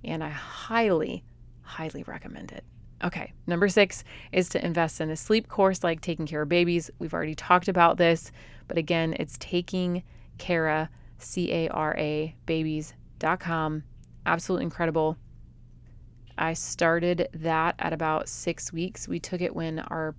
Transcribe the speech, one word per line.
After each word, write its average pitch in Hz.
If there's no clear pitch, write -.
And 160
I 151
highly, 185
highly -
recommend -
it. -
Okay, -
number 175
six 196
is 180
to -
invest 165
in 156
a 156
sleep 220
course 190
like 165
Taking 160
Cara 151
Babies. 170
We've 165
already 156
talked 180
about 170
this, 170
but 165
again, 165
it's -
Taking 180
Cara, 160
C -
A 165
R 156
A, 151
babies.com. 156
Absolutely 170
incredible. 160
I 160
started 170
that 160
at 165
about 156
six -
weeks. 175
We 175
took 175
it 170
when 160
our 156